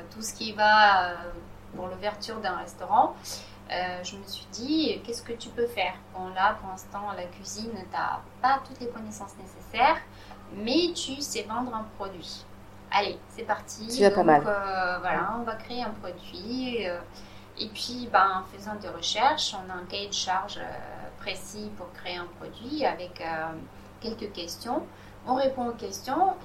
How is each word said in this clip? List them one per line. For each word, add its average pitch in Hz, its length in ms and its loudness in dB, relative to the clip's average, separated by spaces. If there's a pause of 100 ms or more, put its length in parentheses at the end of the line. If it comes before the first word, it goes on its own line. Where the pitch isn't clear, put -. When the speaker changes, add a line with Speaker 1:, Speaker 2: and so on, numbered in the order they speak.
(120)
Speaker 1:
tout 220 120 -10
ce - 100 -6
qui 220 200 -6
va, 202 580 10
euh, 175 40 -6 (600)
pour 180 120 -6
l'ouverture 208 520 -4
d'un 185 160 -2
restaurant, 185 600 4 (560)
euh, 180 320 -2
je 196 140 -8
me 196 80 -12
suis - 260 -10
dit, « 254 540 2
Qu'est-ce 233 160 -8
que 233 120 -8
tu - 160 -10
peux 233 180 0
faire ? » 185 260 0 (220)
Bon, 185 140 -6
là, 190 300 4
pour 196 120 -8
l'instant, 202 440 -6
la 180 100 -6
cuisine, 202 460 -8 (200)
t'as 165 300 -2 (200)
pas 262 260 6
toutes 254 120 -14
les 240 100 -6
connaissances 214 480 -10
nécessaires, 233 640 4 (540)
mais 277 400 4
tu 269 260 -4
sais 220 220 -4
vendre 226 320 -2
un 214 100 -4 (120)
produit. 185 460 -8 (520)
Allez, 190 220 2 (180)
c'est 233 80 -8
parti. 214 460 -4
Speaker 2:
C'est 240 140 -2
déjà 196 80 12
pas 202 60 2
Speaker 1:
Donc, 180 100 8
Speaker 2:
mal. 147 180 12
Speaker 1:
euh, 190 540 2
voilà, 180 400 0
on - 40 -4
va 220 120 -2
créer 247 260 -6
un 226 80 -2
produit, 240 1000 -6
euh, 175 120 -2 (580)
et 214 120 -4
puis, 247 440 -6
ben, 190 300 6
en - 120 -14
faisant 202 200 -8
des 202 140 -10
recherches, 269 640 2
on 185 160 -8
a - 40 -8
un 180 100 -8
cahier 202 240 -4
de - 40 -10
charges, 190 460 0
euh, - 580 -10
précis 208 580 -8
pour 180 180 -10
créer 180 240 -8
un 175 100 -8 (120)
produit 277 460 -4
avec, 180 360 -4
euh, 160 260 -4 (520)
quelques 220 340 -8
questions. 233 500 -6 (420)
On 240 100 2
répond 262 340 2
aux 233 40 -4
questions 269 600 0 (120)